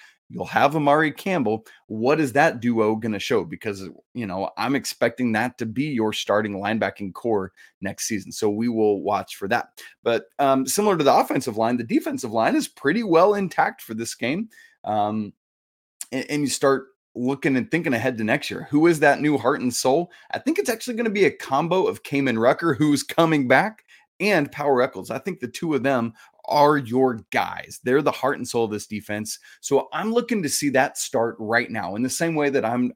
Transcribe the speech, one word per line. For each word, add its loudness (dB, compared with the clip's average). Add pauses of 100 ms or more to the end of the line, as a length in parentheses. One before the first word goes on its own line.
(280)
you'll -10
have 2
Amari 4
Campbell. -2 (180)
What 0
is 0
that 2
duo 2
gonna -4
show? 0
Because, -10 (280)
you -6
know, -6
I'm -2
expecting -2
that -2
to -6
be -4
your -2
starting 0
linebacking -4
core -2 (280)
next -8
season. -6
So -2
we -2
will 2
watch -2
for -10
that. -2 (340)
But, 0 (140)
um, 4
similar 2
to 2
the 6
offensive 0
line, 2
the -4
defensive -4
line 2
is -2
pretty -2
well 6
intact -2
for -12
this -8
game. -4 (340)
Um, -2 (800)
and, -4
and -2
you 0
start 0 (260)
looking 0
and 0
thinking 0
ahead -2
to -4
next -2
year. -10
Who 4
is 4
that 4
new 2
heart 0
and -2
soul? 0 (200)
I -4
think -2
it's -2
actually -6
gonna -2
be 4
a 4
combo 0
of -2
Kaimon 0
Rucker, 2
who's 2
coming 2
back, 2 (380)
and 2
Power 2
Echols. -4
I -6
think -8
the -8
two -6
of 0
them -2 (320)
are 4
your 0 (120)
guys. -4
They're 2
the 2
heart -2
and -8
soul 0
of -2
this -6
defense. -8 (200)
So 0
I'm -4
looking 0
to -2
see -2
that 2
start -2
right 0
now -6
in -2
the 0
same -2
way 2
that 0
I'm, -2